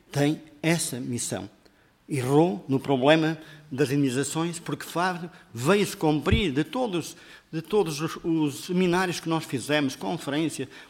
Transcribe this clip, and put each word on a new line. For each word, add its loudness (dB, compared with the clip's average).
tem 2
essa 0
missão. -6
Errou 2
no 2
problema 4
das 0
indenizações, 0
porque, -8
de -14
facto, -4
veio-se 2
cumprir 2
de 2
todos, -4
de -6
todos 0
os, -4
os 0
seminários 2
que -6
nós 0
fizemos, -2
conferência, -4